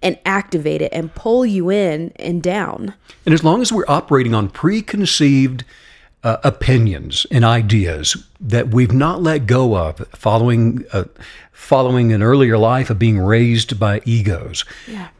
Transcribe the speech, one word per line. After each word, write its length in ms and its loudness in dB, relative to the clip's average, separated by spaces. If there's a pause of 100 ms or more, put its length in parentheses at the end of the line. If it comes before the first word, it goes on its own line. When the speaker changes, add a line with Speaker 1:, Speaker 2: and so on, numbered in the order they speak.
Speaker 1:
and 240 -2
activate 560 -2
it 120 -4
and 200 -8
pull 320 0
you 260 -2
in 460 -2
and 240 -6
down. 540 -6 (300)
Speaker 2:
And 100 4
as 80 2
long 200 2
as 100 -2
we're 160 -2
operating 440 0
on 160 0
preconceived, 1160 0 (580)
uh, 220 -2
opinions 880 0
and 120 4
ideas 720 0 (240)
that 320 -2
we've 200 2
not 300 0
let 240 0
go 300 2
of 220 -4 (160)
following, 760 0
uh, 120 -2 (480)
following 600 2
an 100 2
earlier 340 4
life 340 2
of 80 -2
being 200 2
raised 600 2
by 260 -2
egos. 600 -4 (220)
Speaker 1:
Yeah. 220 -14 (120)